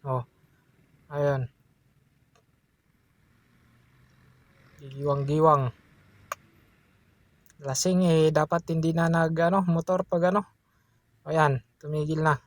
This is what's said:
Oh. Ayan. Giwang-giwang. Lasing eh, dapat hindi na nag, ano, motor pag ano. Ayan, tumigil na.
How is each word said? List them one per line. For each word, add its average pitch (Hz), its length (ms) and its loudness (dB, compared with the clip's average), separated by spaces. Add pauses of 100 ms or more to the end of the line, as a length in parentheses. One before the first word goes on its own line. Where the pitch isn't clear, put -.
Oh. 127 240 -6 (800)
Ayan. 143 400 -2 (3250)
Giwang-giwang. 139 880 0 (1900)
Lasing 180 400 0
eh, 160 240 4
dapat 156 400 0
hindi 165 240 -2
na 165 160 0
nag, 165 320 2
ano, 185 240 2
motor 175 400 -2
pag 175 240 0
ano. 196 160 0 (800)
Ayan, 147 400 0 (160)
tumigil 151 400 -4
na. 156 160 2 (100)